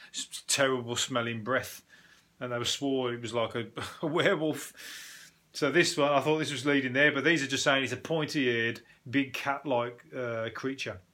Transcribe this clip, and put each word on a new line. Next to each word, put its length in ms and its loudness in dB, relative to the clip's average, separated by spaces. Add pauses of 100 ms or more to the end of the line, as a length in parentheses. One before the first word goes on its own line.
(140)
s-, 340 -8
terrible 480 2
smelling 480 -2
breath, 380 -4 (580)
and 140 -6
they 40 -2
were 60 -2
swore 500 0
it 80 -8
was 120 -8
like 220 0
a, 120 -4 (180)
<laughs> 160 -12
a 60 -2
werewolf. 640 2 (800)
So 180 0
this 280 4
one, 160 4
I 80 6
thought 160 2
this 160 -2
was 120 -4
leading 280 2
there, 180 6
but 140 0
these 180 4
are 40 -4
just 180 0
saying 180 4
it's 80 -2
a 60 -4
pointy-eared, 800 0 (300)
big 240 0
cat-like, 680 -2 (160)
uh, 360 -4
creature. 480 -6 (120)